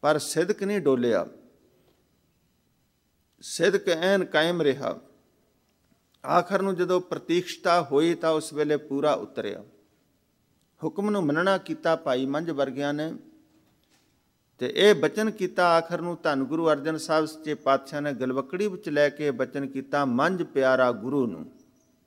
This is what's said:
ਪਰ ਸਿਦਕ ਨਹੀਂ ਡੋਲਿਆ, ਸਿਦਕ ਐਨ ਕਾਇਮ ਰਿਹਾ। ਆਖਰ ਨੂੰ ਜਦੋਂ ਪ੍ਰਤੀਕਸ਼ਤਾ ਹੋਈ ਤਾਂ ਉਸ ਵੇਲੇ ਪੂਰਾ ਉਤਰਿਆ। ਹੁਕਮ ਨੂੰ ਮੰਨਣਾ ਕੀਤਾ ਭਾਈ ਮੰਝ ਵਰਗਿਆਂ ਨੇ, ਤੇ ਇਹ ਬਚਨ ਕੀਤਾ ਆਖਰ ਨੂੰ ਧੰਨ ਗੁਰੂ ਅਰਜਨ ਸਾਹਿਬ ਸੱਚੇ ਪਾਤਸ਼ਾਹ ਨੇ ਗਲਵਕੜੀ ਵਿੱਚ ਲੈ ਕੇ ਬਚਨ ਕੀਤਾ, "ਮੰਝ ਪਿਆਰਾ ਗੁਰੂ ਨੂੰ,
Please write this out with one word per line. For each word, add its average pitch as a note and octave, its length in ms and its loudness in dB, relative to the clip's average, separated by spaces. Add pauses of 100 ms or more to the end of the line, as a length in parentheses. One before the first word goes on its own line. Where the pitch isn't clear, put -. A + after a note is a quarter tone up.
ਪਰ D3+ 180 2
ਸਿਦਕ F3+ 440 -2
ਨਹੀਂ G3+ 180 -2
ਡੋਲਿਆ, B2 460 2 (2250)
ਸਿਦਕ - 480 0
ਐਨ F#3 360 2
ਕਾਇਮ E3 380 2
ਰਿਹਾ। C#3 380 0 (1300)
ਆਖਰ F3 360 2
ਨੂੰ G3 140 -2
ਜਦੋਂ F3+ 240 2
ਪ੍ਰਤੀਕਸ਼ਤਾ F3 840 0
ਹੋਈ D3 320 2
ਤਾਂ D#3+ 160 0
ਉਸ D#3 220 -2
ਵੇਲੇ D3 240 0
ਪੂਰਾ C#3+ 360 0
ਉਤਰਿਆ। G#2 520 -6 (1200)
ਹੁਕਮ G3+ 260 -4
ਨੂੰ G#3 120 0
ਮੰਨਣਾ E3+ 360 2
ਕੀਤਾ D#3+ 380 -2
ਭਾਈ C3+ 300 -2
ਮੰਝ D#3 240 -4
ਵਰਗਿਆਂ C#3 440 -4
ਨੇ, D#3 200 -6 (1400)
ਤੇ - 180 -4
ਇਹ G3+ 180 8
ਬਚਨ G#3+ 360 0
ਕੀਤਾ F3+ 380 0
ਆਖਰ E3 320 2
ਨੂੰ E3+ 220 -6
ਧੰਨ C#3 220 0
ਗੁਰੂ D#3+ 260 0
ਅਰਜਨ D3+ 260 -2
ਸਾਹਿਬ D#3 280 0
ਸੱਚੇ D3+ 300 -8
ਪਾਤਸ਼ਾਹ C3+ 460 0
ਨੇ D3 120 -4
ਗਲਵਕੜੀ C3 540 -4
ਵਿੱਚ F3+ 220 -8
ਲੈ D3 200 2
ਕੇ C#3+ 220 -2
ਬਚਨ C3 360 -4
ਕੀਤਾ, C#3 380 -4
"ਮੰਝ D3+ 380 0
ਪਿਆਰਾ C3 500 2
ਗੁਰੂ B2 340 -2
ਨੂੰ, E2 260 -10 (540)